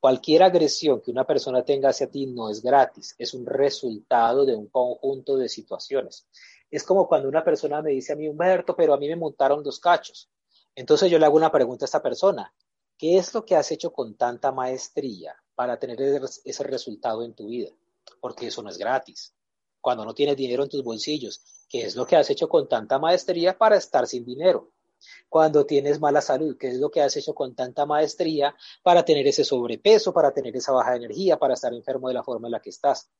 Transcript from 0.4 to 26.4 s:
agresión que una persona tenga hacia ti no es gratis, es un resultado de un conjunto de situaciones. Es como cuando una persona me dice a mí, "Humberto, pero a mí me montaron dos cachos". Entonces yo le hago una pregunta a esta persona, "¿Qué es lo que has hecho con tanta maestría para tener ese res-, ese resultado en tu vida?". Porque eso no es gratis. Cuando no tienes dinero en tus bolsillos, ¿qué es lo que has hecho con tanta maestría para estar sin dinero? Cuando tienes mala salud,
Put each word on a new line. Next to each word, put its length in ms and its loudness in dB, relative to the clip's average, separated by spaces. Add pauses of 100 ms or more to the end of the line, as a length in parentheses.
agresión 560 2
que 100 -8
una 160 -2
persona 380 0
tenga 240 2
hacia 200 0
ti 180 -6
no 240 -8
es 120 -8
gratis, 560 0
es 160 -10
un 100 -12
resultado 1000 0
de 80 0
un 140 -10
conjunto 680 -4
de 120 -2
situaciones. 800 -8 (420)
Es 140 -6
como 240 2
cuando 200 2
una 140 0
persona 400 -2
me 80 -4
dice 220 -4
a 40 -6
mí, 120 -8
"Humberto, 480 -2
pero 180 4
a 20 2
mí 120 -4
me 80 -4
montaron 480 0
dos 160 -8
cachos". 500 0 (460)
Entonces 340 4
yo 80 4
le 80 6
hago 100 6
una 140 6
pregunta 340 0
a 20 -6
esta 140 -2
persona, 540 -2 (420)
"¿Qué 220 2
es 160 -2
lo 100 -4
que 120 2
has 160 0
hecho 200 -8
con 220 -8
tanta 380 -2
maestría 840 -8 (220)
para 240 -4
tener 200 -8
ese 200 0
res-, 240 -12
ese 180 -10
resultado 640 -6
en 100 -14
tu 140 -16
vida?". 220 -8 (500)
Porque 260 -12
eso 160 -10
no 80 -14
es 80 -16
gratis. 560 -6 (460)
Cuando 240 -2
no 100 -12
tienes 220 0
dinero 260 -4
en 60 -4
tus 160 -8
bolsillos, 560 -8 (280)
¿qué 140 -6
es 140 -8
lo 100 -4
que 80 2
has 160 6
hecho 180 0
con 200 2
tanta 320 0
maestría 580 0
para 180 6
estar 300 0
sin 180 -8
dinero? 460 0 (580)
Cuando 360 4
tienes 360 0
mala 200 2
salud, 380 -2